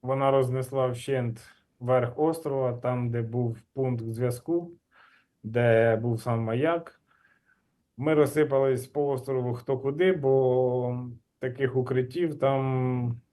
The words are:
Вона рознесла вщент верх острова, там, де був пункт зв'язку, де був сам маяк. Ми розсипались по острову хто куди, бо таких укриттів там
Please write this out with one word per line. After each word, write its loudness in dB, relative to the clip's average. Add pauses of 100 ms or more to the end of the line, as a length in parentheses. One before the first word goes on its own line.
Вона 2
рознесла 2
вщент -4 (380)
верх 0
острова, 0
там, -2
де -2
був -4 (160)
пункт -2
зв'язку, -4 (720)
де 4
був -2
сам -2
маяк. -2 (960)
Ми 0
розсипались 2
по -2
острову -2
хто -4
куди, 0
бо 2 (340)
таких -2
укриттів -2
там 0 (120)